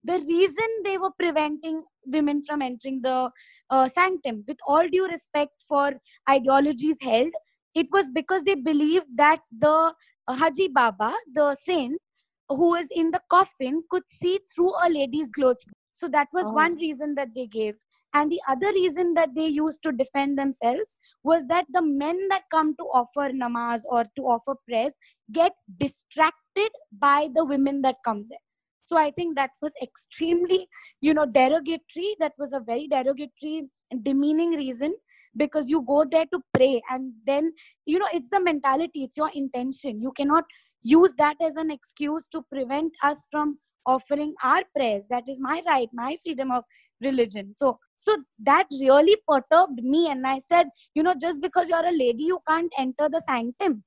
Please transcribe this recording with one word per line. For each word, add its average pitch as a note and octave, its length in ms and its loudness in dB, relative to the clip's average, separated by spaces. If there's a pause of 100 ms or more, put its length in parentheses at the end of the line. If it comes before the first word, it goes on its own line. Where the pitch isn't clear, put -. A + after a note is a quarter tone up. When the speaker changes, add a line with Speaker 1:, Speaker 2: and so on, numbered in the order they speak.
Speaker 1:
the F4+ 140 -2
reason E4+ 460 0 (200)
they G4 120 -2
were F#4+ 140 -4
preventing D#4+ 720 -4 (220)
women D4 360 0
from D4 200 -6
entering C4 400 -8
the, B3+ 300 -2 (380)
uh, C4 200 4
sanctum. C#4+ 580 -2
With C#4+ 180 -10
all D#4 220 4
due F#4 200 0
respect D4 600 -6
for C#4+ 320 0 (300)
ideologies C#4 720 2
held, C4 320 0 (420)
it D#4+ 160 0
was F#4 180 2
because D#4+ 360 -2
they D4 100 2
believed D4+ 520 2 (100)
that D4+ 240 6 (100)
the D#4 420 2 (360)
Haji D4+ 400 0
Baba, A#3 440 0 (200)
the C#4+ 220 2
saint, D4+ 440 -4 (480)
who E4+ 280 2
is E4+ 160 -4
in E4 200 0
the F4+ 180 -2
coffin, D#4+ 600 2
could F4+ 180 -2
see F#4 320 -4 (160)
through F4+ 200 2
a F4 140 0
lady's C#4+ 420 -2
clothes. B3+ 340 0 (260)
So - 160 -10
that C#4+ 240 0
was F#4 140 -2
Speaker 2:
Oh. G#3+ 80 -4
Speaker 1:
one D#4+ 240 2
reason D4+ 380 -6
that B3 200 -8
they B3+ 100 -6
gave. G#3+ 300 -6 (360)
And D4 200 2
the F4 160 -4
other C4+ 220 0
reason F4+ 440 0
that D4+ 220 0
they D#4+ 100 -2
used D4+ 380 -2
to D#4 80 -2
defend C#4 480 -2
themselves C#4 580 -4 (260)
was D#4 220 2
that F4 260 0
the F4 120 0
men D#4 460 -2
that F#4+ 200 -2
come D#4 280 2
to - 80 -12
offer C4 440 -2
namaz A#3+ 560 -4
or A#3 200 0 (100)
to C#4 80 -10
offer A#3+ 320 0 (120)
prayers A#3+ 300 -2 (340)
get E4 200 2 (260)
distracted D#4+ 960 -4 (200)
by C#4+ 440 2
the D#4+ 100 2
women C#4 380 0
that B3+ 200 0
come G#3+ 240 -4
there. A#3+ 120 -20 (420)
So E4+ 160 -2
I D4+ 140 2
think E4+ 240 -6
that C4+ 160 -2 (100)
was D4 120 -6 (100)
extremely, F4 840 -2 (340)
you D4+ 120 2
know, D4+ 140 2
derogatory. D#4 920 0
That D4+ 200 -2
was C#4 120 -8
a C4+ 100 -8
very A#3+ 260 -6
derogatory C#4 840 -4 (220)
and B3 120 -8
demeaning D4+ 500 0
reason, C#4 420 -6 (420)
because D4 320 -2
you D4+ 140 0
go C#4+ 200 2
there D#4+ 300 2
to F4 80 -4 (140)
pray, B3+ 340 2
and C4 240 -8 (140)
then, D4+ 260 0 (320)
you D#4+ 140 0
know, G#4 120 -2
it's C#4+ 180 -6
the G4+ 100 0
mentality, D4+ 640 -2
it's - 140 -12
your D#4 180 0
intention. C4 680 -8
You C4 120 -6
cannot D4 320 0 (360)
use E4 380 6
that D4 200 2
as D#4 180 -2
an D#4+ 120 -4
excuse D4 600 -8
to D#4+ 120 -10 (100)
prevent C#4 400 -4 (120)
us D4 260 -2
from D4+ 300 -4 (260)
offering C#4+ 480 -2 (100)
our D#4 200 2 (120)
prayers. G#3+ 340 -2
That B3 200 -6
is C4 100 -10
my C#4+ 260 -4
right, C4 280 2
my B3+ 300 -6
freedom C4 280 -6
of B3 120 -2 (380)
religion. G#3+ 540 -2
So, B3+ 240 0 (160)
so G#4 220 0 (220)
that C#4+ 320 4
really C#4+ 460 6 (100)
perturbed D4 560 2
me. D#4 260 2
And C4 180 -4
I C4+ 120 -2
said, E4+ 280 2 (260)
"You D#4 100 0
know, F4+ 160 2
just D#4 220 -4
because F4 280 0
you're E4 160 0
a F4+ 60 2
lady, B3+ 340 0
you F4+ 220 -2
can't E4 300 0
enter C4+ 320 -2
the D#4+ 120 -4
sanctum. B3 640 -2